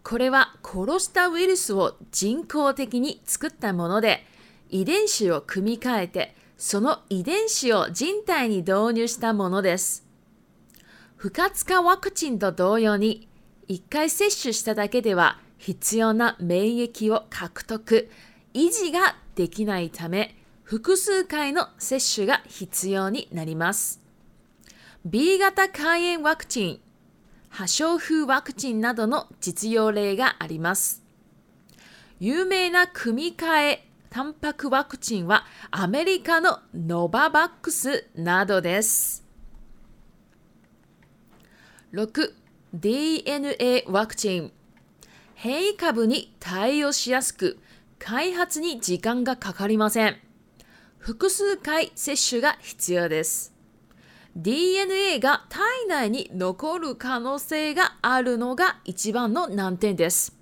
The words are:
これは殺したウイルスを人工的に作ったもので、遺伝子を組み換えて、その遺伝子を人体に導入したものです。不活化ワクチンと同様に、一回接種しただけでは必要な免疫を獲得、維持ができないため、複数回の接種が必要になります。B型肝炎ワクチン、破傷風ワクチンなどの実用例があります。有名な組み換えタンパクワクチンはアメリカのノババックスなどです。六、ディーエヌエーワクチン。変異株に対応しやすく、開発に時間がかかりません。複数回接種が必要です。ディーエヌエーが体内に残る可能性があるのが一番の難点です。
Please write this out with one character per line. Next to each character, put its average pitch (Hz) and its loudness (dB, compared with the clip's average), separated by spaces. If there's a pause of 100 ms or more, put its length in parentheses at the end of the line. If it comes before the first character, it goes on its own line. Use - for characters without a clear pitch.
こ 233 -6
れ 254 2
は 269 4
殺 226 -2
し - -4
た 359 2
ウ 339 0
イ 370 4
ル 370 4
ス - -2
を 190 0 (140)
人 233 -2
工 285 0
的 247 -2
に 294 -4
作 - -4
っ 330 -4
た 202 -4
も 175 -2
の 202 2
で、 214 2 (460)
遺 190 -2
伝 403 2
子 196 2
を 147 0
組 196 -2
み 226 -6
換 233 0
え 180 -4
て、 - -6 (220)
そ - -2
の 247 0
遺 185 -2
伝 415 0
子 247 2
を 190 2
人 370 -4
体 302 0
に 202 0
導 196 2
入 233 0
し - -8
た 226 0
も 196 0
の 196 0
で 185 2
す。 - -4 (1120)
不 196 -6
活 370 0
化 370 4
ワ 359 6
ク 392 -4
チ 320 -4
ン 220 -2
と 190 0
同 196 4
様 214 4
に、 214 0 (400)
一 185 -6
回 311 0
接 403 2
種 254 -2
し - -4
た 220 -2
だ 208 0
け 240 0
で 214 2
は 175 4 (180)
必 - -4
要 220 4
な 233 2
免 190 0
疫 233 0
を - -2
獲 - -10
得、 226 2 (440)
維 330 4
持 403 0
が 359 2 (180)
で 175 0
き 208 -4
な 196 -2
い 170 -4
た 170 -10
め、 190 -2 (280)
複 277 0
数 381 0
回 294 -4
の 339 0 (100)
接 - -2
種 202 0
が 262 2
必 - -6
要 190 0
に 247 -6
な 165 -6
り 160 -6
ま 170 0
す。 - -6 (1040)
B 294 2
型 392 4
肝 330 0
炎 339 0
ワ 311 2
ク - -14
チ 190 -2
ン、 - -12 (680)
破 - -10
傷 320 2
風 311 0
ワ 269 2
ク - -12
チ 262 -6
ン 220 0
な 233 2
ど 220 0
の 277 -2 (140)
実 185 -6
用 220 4
例 208 0
が 254 0
あ 160 -6
り 160 -6
ま 175 0
す。 - -4 (1160)
有 285 0
名 370 2
な 359 4
組 302 -4
み - -16
換 311 2
え - -4 (220)
タ 254 -8
ン 302 -8
パ 302 -6
ク 294 -6
ワ 262 2
ク - -14
チ 214 -4
ン 170 -4
は 208 2 (260)
ア 185 -2
メ 277 0
リ 370 0
カ 330 2
の 349 2 (140)
ノ 170 -2
バ 277 2
バ 302 4
ッ 349 -8 (120)
ク 330 -6
ス - -2
な 175 2
ど 190 2
で 175 0
す。 - -2 (2750)
六、 220 -2 (380)
デ 180 -2
ィ 302 0
ー - -4
エ 285 -4
ヌ 285 -4 (100)
エ 247 2
ー - -6
ワ 208 2
ク - -12
チ 185 -2
ン。 156 -10 (840)
変 311 -2
異 403 -4
株 233 2
に 254 0
対 226 0
応 285 2
し 254 -2
や 254 2
す - -4
く、 - -2 (400)
開 302 -4
発 349 -2
に 311 -4
時 180 -2
間 240 -2
が 247 -2
か 190 -12
か 196 -6
り 214 2
ま 214 2
せ 220 2
ん。 - -2 (800)
複 240 -2
数 403 0
回 320 -2
接 - -2
種 233 0
が - 2
必 - -6
要 175 0
で 160 0
す。 - -6 (840)
デ 170 -2
ィ 359 2
ー - 2
エ 392 0
ヌ 381 -2
エ 381 0
ー 226 -2
が 269 2
体 466 -2
内 262 0
に - -6
残 190 -4
る 294 -6
可 254 -6
能 269 -6
性 311 -4
が 359 2
あ 254 2
る 240 0
の 247 -2
が 359 0
一 202 -4
番 233 0
の - 0
難 190 -2
点 208 2
で 170 2
す。 - -2